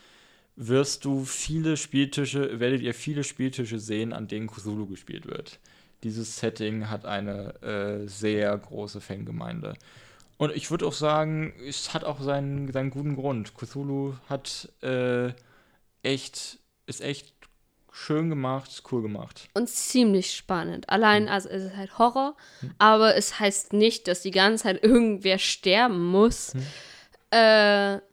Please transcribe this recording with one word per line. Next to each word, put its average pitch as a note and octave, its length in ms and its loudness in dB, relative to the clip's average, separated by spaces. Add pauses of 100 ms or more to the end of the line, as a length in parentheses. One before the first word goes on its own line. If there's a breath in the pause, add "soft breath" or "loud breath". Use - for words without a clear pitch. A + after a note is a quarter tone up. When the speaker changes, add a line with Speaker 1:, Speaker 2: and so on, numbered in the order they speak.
(560 soft breath)
Speaker 1:
wirst C3 480 0
du C3+ 200 -2
viele D#3 520 -2
Spieltische, C#3 840 -2
werdet B2 220 2
ihr A#2+ 120 -4
viele C#3+ 300 -4
Spieltische C3 560 -4
sehen, A2 320 -4
an G#2+ 160 -8
denen G#2+ 200 -6
Cthulhu G#2 380 -8
gespielt - 400 -14
wird. - 320 -12 (460 soft breath)
Dieses A2 340 -8
Setting G#2+ 520 -4
hat G#2 160 -8
eine, G2+ 560 -6
äh, G#2 460 -6
sehr G#2 480 0
große G#2 440 -12
Fangemeinde. G2 760 -10 (600 soft breath)
Und D3+ 180 -2
ich - 160 -8
würd D#3+ 120 -2
auch D#3+ 100 -2
sagen, D#3 600 0 (120)
es - 280 -10
hat D#3+ 100 -6
auch C#3 160 -6
seinen, C#3 500 -4
seinen C3+ 200 -2
guten C#3+ 260 -4
Grund. C3 380 -4
Cthulhu C#3 580 -6 (160)
hat, - 400 -8 (140)
äh, B2 500 -2 (720 soft breath)
echt, - 560 -6 (280)
ist - 140 -12
echt C#3 320 -8 (600)
schön D#3 360 -2
gemacht, C3+ 440 -4
ist - 200 -12
cool A#2+ 100 -2
gemacht. G#2+ 520 -10
Speaker 2:
Und A#3+ 140 0
ziemlich G#3 680 2
spannend. E3+ 540 -6
Allein, G#3+ 360 6
Speaker 1:
Mhm. G#3 60 -6
Speaker 2:
also G3 180 -2
es F#3+ 160 -6
ist F#3+ 120 -10
halt G3 220 -12
Horror, C4 380 2 (240 loud breath)
Speaker 1:
Mhm. C3 180 -10
Speaker 2:
aber A3 380 8
es - 220 -2
heißt - 340 0
nicht, G#3 360 2
dass F3 140 -2
die G3 100 -6
ganze G3+ 320 4
Zeit F#3+ 180 0
irgendwer G#3+ 560 6
sterben G3 640 2
muss. G3+ 500 4
Speaker 1:
Mhm. C3 60 -4 (680 loud breath)
Speaker 2:
Äh, G#3 680 6 (140)